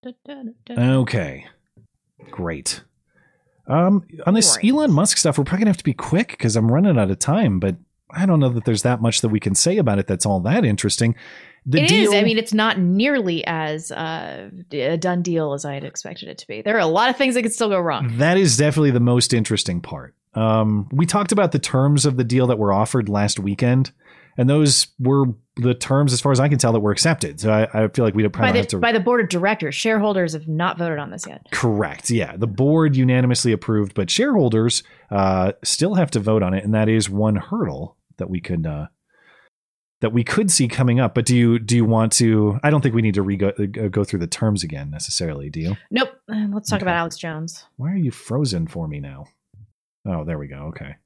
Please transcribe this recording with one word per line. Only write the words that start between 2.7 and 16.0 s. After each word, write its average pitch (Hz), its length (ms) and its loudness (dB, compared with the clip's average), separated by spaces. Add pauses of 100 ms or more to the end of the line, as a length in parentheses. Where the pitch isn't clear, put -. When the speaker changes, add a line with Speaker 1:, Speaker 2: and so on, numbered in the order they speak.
Speaker 2:
Um, 180 380 2 (220)
on 180 80 4
this 220 220 2
Speaker 1:
Great. 226 160 2
Speaker 2:
Elon 294 200 2
Musk 156 260 2
stuff, 151 200 0
we're 143 60 2
probably 185 200 -2
gonna 214 60 4
have 190 60 2
to - 80 -14
be 143 100 0
quick - 440 -2
'cause 113 180 0
I'm 113 160 2
running 165 260 4
out 98 120 2
of 95 80 -2
time, 139 420 0
but 92 160 -2 (340)
I 180 160 -2
don't 170 140 4
know 135 80 4
that 120 160 -2
there's 110 180 0
that 123 180 0
much 113 200 2
that 117 80 0
we 107 100 2
can 98 160 0
say 180 220 2
about 120 220 2
it 98 100 -2
that's 95 180 -2
all 98 140 0
that 175 240 2
interesting. 113 500 0 (520)
The 135 160 2
Speaker 1:
It 320 100 4
is. 214 180 4
Speaker 2:
deal 202 80 2
Speaker 1:
I 214 40 4
mean, 220 160 2
it's 220 160 -4
not 214 260 2
nearly 190 680 0
as, 156 460 -6
uh, 156 560 -10 (220)
d-, 147 100 -6
a 147 160 0
done 175 260 -2
deal 165 300 -2
as 139 120 -8
I 143 100 -8
had 139 100 -10
expected - 440 -14